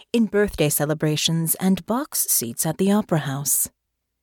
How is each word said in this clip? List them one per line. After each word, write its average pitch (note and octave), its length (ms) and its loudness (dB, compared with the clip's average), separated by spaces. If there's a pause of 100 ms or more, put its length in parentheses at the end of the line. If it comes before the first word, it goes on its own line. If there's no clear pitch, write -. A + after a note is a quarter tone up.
(120)
in A#3 160 4
birthday G3+ 420 2
celebrations D#3 840 0
and F#3 320 0
box B3+ 420 -2
seats - 380 -2
at D#3 100 -2
the F#3+ 140 2
opera G3+ 280 2
house. C#3+ 500 -4 (540)